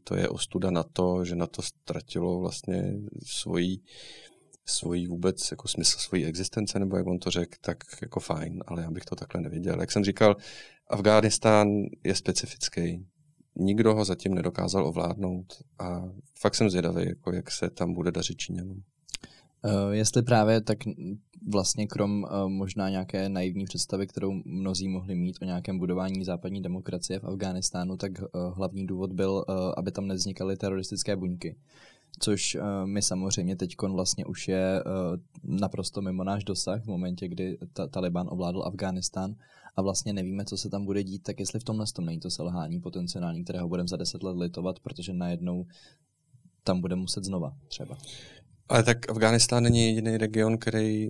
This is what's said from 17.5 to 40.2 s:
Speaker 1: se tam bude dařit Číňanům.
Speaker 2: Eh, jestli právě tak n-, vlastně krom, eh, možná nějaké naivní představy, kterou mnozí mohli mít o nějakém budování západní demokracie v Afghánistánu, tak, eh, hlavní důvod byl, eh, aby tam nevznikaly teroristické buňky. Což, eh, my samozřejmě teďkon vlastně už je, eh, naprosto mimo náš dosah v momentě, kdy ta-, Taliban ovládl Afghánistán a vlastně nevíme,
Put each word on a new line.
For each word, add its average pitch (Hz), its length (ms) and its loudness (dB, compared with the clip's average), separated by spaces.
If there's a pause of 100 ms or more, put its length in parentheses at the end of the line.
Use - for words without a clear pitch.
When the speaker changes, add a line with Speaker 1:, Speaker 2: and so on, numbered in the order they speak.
Speaker 1:
se 90 180 -2
tam 87 240 -2
bude 87 180 0
dařit 87 260 -2
Číňanům. 95 460 -8 (840)
Speaker 2:
Eh, 101 300 2
jestli 110 260 4
právě 113 400 6
tak 107 260 -2
n-, 101 60 -4 (580)
vlastně 104 360 2
krom, 104 380 0
eh, 98 240 -2
možná 95 400 -2
nějaké 95 400 -2
naivní 92 360 -2
představy, 95 420 -4
kterou 98 240 -2 (140)
mnozí 92 420 -2
mohli 92 280 -4
mít 87 260 0
o 92 40 -6
nějakém 90 340 -2
budování 92 460 -2
západní 92 360 -4
demokracie 92 580 -4
v 98 40 -14
Afghánistánu, 92 760 -4
tak, 98 140 -4 (100)
eh, 95 40 -8 (300)
hlavní 95 320 -4
důvod 92 260 -2
byl, 95 360 2
eh, 95 40 0 (240)
aby 92 140 -2
tam 98 160 -4
nevznikaly 95 500 -2
teroristické 95 580 -2
buňky. 90 400 -4 (640)
Což, - 360 0
eh, 73 60 -4 (240)
my 98 160 0
samozřejmě 92 540 0
teďkon 95 380 -2
vlastně 90 320 0
už - 220 -8
je, 95 320 2
eh, - 40 -2 (600)
naprosto 95 580 -2
mimo 92 220 -2
náš 101 200 -2
dosah 101 400 -4
v 110 40 -12
momentě, 90 400 -4
kdy 90 300 -4 (160)
ta-, 87 140 -4
Taliban 87 440 -2
ovládl 90 320 -2
Afghánistán 95 720 -4 (400)
a 98 60 2
vlastně 98 320 0
nevíme, 98 320 -4